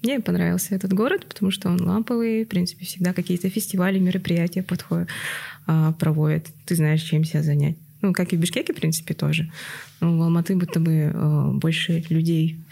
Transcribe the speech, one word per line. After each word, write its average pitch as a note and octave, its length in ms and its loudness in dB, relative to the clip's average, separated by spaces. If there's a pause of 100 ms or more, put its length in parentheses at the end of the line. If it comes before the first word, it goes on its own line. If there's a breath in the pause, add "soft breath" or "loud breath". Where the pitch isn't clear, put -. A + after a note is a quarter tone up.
Мне B3+ 160 0
понравился F3 540 0
этот F#3+ 200 -2
город, C4 340 0
потому F#3+ 240 -2
что G3 180 -4
он F3 120 2
ламповый, A3+ 640 0
в - 20 -20
принципе, F3+ 380 -4
всегда F3+ 280 -2
какие-то F3+ 360 -2
фестивали, F#3+ 500 0
мероприятия F3+ 640 0
подходят, F3 460 -4 (580 loud breath)
а, D#3+ 260 4
проводят. D#3 540 0 (180)
Ты F3 100 0
знаешь, D#3 280 2
чем D#3 200 2
себя D#3 200 0
занять. D3 340 2 (240)
Ну, F#3+ 120 2
как F3+ 200 0
и E3+ 40 2
в - 20 2
Бишкеке, - 340 -2
в - 40 -6
принципе, D#3+ 360 -2
тоже. D#3+ 380 -2 (480 loud breath)
Но E3+ 180 2
в D#3+ 60 2
Алматы E3+ 320 2
будто F3 240 0
бы, E3 120 2 (220)
э, D3+ 400 2
больше D#3+ 560 0
людей, D#3+ 480 2 (140)